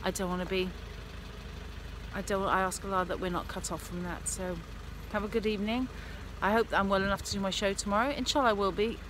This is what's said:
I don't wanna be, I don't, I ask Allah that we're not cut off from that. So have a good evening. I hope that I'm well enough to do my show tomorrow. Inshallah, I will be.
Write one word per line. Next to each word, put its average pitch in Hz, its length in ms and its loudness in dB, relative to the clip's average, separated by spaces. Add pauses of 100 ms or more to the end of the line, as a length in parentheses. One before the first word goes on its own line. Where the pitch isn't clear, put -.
I 190 80 2
don't 185 180 0
wanna 180 160 0
be, 185 240 2 (1400)
I 196 80 -4
don't, 196 220 0
I 190 160 4
ask 185 240 0
Allah 190 220 0
that 175 120 -2
we're 185 100 -2
not 180 200 -2
cut - 240 -6
off 156 100 -6
from 180 220 -6
that. 175 240 -4
So 180 280 -4 (540)
have 208 140 0
a 214 40 -4
good 214 180 0
evening. 220 420 0 (520)
I 190 120 6
hope 220 160 6
that 156 100 4
I'm 196 100 4
well 196 140 6
enough 196 200 2
to - 100 -4
do 202 80 0
my 196 100 2
show 196 220 2
tomorrow. 208 380 2
Inshallah, 262 400 4
I - 20 6
will 202 180 4
be. 208 280 2 (120)